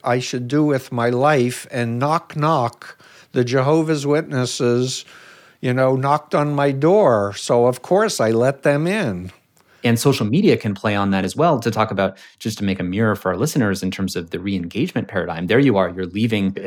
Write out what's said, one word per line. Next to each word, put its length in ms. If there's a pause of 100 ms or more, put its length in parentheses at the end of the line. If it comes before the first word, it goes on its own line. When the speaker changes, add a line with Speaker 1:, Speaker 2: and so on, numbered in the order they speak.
Speaker 1:
I 180
should 280
do 160
with 260
my 200
life, 600
and 280
knock, 360
knock, 640 (360)
the 120
Jehovah's 600
Witnesses, 1000 (560)
you 140
know, 220
knocked 380
on 200
my 160
door. 640
So 320
of 160
course 360
I 120
let 320
them 240
in." 460 (520)
Speaker 2:
And 160
social 260
media 300
can 180
play 220
on 140
that 140
as 120
well, 240
to 100
talk 220
about, 260 (220)
just 180
to 60
make 160
a 20
mirror 320
for 160
our 60
listeners 480
in 80
terms 240
of 140
the 100
re-engagement 640
paradigm. 400
There 140
you 160
are, 140
you're 160
leaving 500 (100)